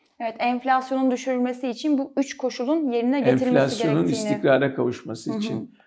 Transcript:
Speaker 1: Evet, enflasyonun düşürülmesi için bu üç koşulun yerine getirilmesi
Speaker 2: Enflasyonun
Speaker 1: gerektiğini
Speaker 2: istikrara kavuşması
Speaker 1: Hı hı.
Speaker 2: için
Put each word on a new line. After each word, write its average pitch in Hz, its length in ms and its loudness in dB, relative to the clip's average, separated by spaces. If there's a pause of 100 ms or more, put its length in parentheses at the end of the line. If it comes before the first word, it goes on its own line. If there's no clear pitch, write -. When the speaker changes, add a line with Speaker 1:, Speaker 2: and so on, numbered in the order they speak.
(200)
Speaker 1:
Evet, 226 200 -8
enflasyonun 262 720 0
düşürülmesi 254 560 -2
için 269 300 0
bu 269 200 -4
üç 277 200 -2
koşulun 262 540 -2
yerine 240 280 2
getirilmesi 254 300 4
Speaker 2:
Enflasyonun 139 460 2
Speaker 1:
gerektiğini 165 340 0
Speaker 2:
istikrara 135 460 2
kavuşması 120 560 -4
Speaker 1:
Hı 117 40 -4
hı. 220 40 -4
Speaker 2:
için 139 340 -6 (140)